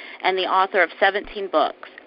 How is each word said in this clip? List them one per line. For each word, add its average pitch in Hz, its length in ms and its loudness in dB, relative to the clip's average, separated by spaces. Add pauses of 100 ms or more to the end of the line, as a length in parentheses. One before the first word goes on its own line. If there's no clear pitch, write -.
(240)
and 185 120 2
the 185 120 -2
author 190 340 2
of 165 80 2 (100)
seventeen 196 520 0
books. - 380 0 (160)